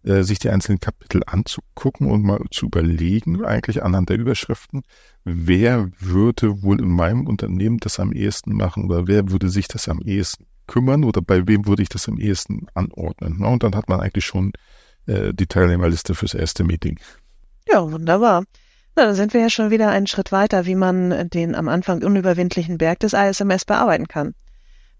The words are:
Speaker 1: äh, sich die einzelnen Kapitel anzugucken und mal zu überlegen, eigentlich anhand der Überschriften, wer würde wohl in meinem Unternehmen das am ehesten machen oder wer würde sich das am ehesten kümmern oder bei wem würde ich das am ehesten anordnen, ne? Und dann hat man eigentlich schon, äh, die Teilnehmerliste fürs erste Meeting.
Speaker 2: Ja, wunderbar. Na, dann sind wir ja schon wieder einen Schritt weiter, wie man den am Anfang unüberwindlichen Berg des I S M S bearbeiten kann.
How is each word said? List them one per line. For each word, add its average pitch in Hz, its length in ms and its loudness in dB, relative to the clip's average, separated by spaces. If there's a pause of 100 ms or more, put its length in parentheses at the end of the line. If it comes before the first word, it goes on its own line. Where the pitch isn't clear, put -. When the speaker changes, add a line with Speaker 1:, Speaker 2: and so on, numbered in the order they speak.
Speaker 1:
äh, 95 200 2
sich 95 160 0
die - 100 -2
einzelnen 98 300 0
Kapitel - 480 -2
anzugucken - 800 -4
und 107 140 2
mal 101 160 0 (100)
zu - 160 -6
überlegen, 87 800 0
eigentlich 110 380 -2
anhand 92 260 0
der 98 80 0
Überschriften, 120 640 -4 (420)
wer 92 760 2
würde 101 640 0
wohl 98 160 2
in 101 100 -2
meinem 87 380 0
Unternehmen 104 500 -2
das 107 220 -8
am 95 120 -2
ehesten 104 440 -4
machen 101 340 -2
oder 87 180 0
wer 98 220 4
würde 95 200 0
sich 95 180 -2
das - 200 -10
am 82 140 -4
ehesten 98 460 -6 (180)
kümmern 135 380 2
oder 110 180 2
bei 92 260 2
wem 101 200 4
würde 101 160 2
ich 90 60 -2
das - 200 -8
am 107 80 -4
ehesten - 560 -4
anordnen, 85 680 -6
ne? 101 80 0
Und 120 140 2
dann 104 140 0
hat 107 120 -4
man 92 120 0
eigentlich 98 260 -4
schon, 95 260 -2 (540)
äh, 98 260 -2
die 92 160 -2
Teilnehmerliste 87 680 2
fürs - 180 -6
erste 85 300 -4
Meeting. 85 360 -2 (680)
Speaker 2:
Ja, 349 160 4
wunderbar. 175 640 2 (500)
Na, 285 100 6
dann 208 100 2
sind 208 180 0
wir 240 60 4
ja 226 100 4
schon 220 200 0
wieder 220 200 4
einen 196 180 2
Schritt - 260 -4
weiter, 196 320 2
wie 185 100 -2
man 185 540 0
den 165 260 -2
am - 140 -2
Anfang 175 340 -2
unüberwindlichen 180 720 0
Berg 165 220 0
des 214 140 0
I 202 140 2
S 196 120 -2
M 202 100 0
S 185 140 0
bearbeiten 170 460 2
kann. 151 240 -6 (680)